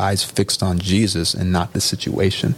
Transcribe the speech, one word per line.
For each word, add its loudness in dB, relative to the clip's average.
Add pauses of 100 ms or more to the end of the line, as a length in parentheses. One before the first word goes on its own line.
eyes 0
fixed -2
on 0
Jesus 0
and -2
not 0
the -2
situation. 0